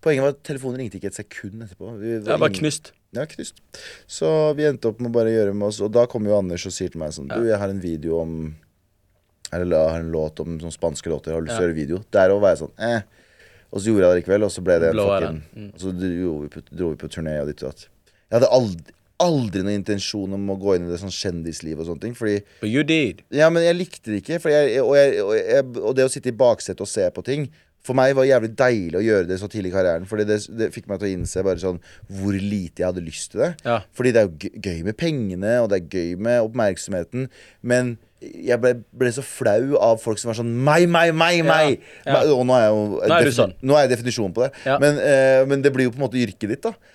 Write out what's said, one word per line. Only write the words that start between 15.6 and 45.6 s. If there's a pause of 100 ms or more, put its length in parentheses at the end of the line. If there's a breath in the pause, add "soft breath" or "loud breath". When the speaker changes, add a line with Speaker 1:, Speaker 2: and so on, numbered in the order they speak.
Speaker 1:
og
så
dro (100)
vi
på, (160)
dro
vi
på
turné
og
ditt
og
datt. (420)
Jeg
hadde
ald-, (280)
aldri
noen
intensjon
om
å
gå
inn
i
det
sånn
kjendisliv
og
sånne
ting,
fordi (180 soft breath)
Speaker 2:
But
you
did.
Speaker 1:
Ja,
men
jeg
likte
det
ikke,
for
jeg,
og
jeg,
og
jeg, (240)
og
det
å
sitte
i
baksetet
og
se
på
ting, (320 soft breath)
for
meg
var
jævlig
deilig
å
gjøre
det
så
tidlig
i
karrieren,
fordi
det, (180)
det
fikk
meg
til
å
innse
bare
sånn (260 soft breath)
hvor
lite
jeg
hadde
lyst
til
det. (100)
Speaker 2:
Ja. (100)
Speaker 1:
Fordi
det
er
jo
gøy,
gøy
med
pengene,
og
det
er
gøy
med
oppmerksomheten, (380 soft breath)
men... (260)
Jeg
ble, (260)
ble
så
flau
av
folk
som
var
sånn, (160)
«Meg,
meg,
meg,
Speaker 2:
Ja.
Speaker 1:
meg!» (260 loud breath)
Speaker 2:
Ja. (100)
Speaker 1:
Og
nå
er
jeg
jo
Speaker 2:
Nå
er
du
Speaker 1:
defini-,
Speaker 2:
sånn.
Speaker 1:
nå
er
jeg
definisjonen
på
det. (120)
Speaker 2:
Ja.
Speaker 1:
Men,
eh,
men